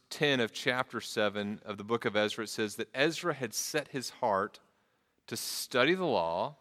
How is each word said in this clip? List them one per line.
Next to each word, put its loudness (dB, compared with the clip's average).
ten 2
of 0
chapter 0
seven 0
of -6
the -8
book 0
of 0
Ezra, 2
it -8
says -4
that -4
Ezra 0
had -4
set -4
his -6
heart 0
to -8
study 2
the 0
law 0